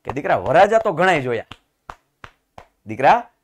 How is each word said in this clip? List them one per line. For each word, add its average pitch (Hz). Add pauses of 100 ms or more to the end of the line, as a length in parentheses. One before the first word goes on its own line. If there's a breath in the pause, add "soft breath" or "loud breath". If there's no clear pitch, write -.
કે, -
"દીકરા, 147
વરાજા 170
તો 214
ઘણાય 170
જોયા." 120 (1400)
દીકરા, 135 (140)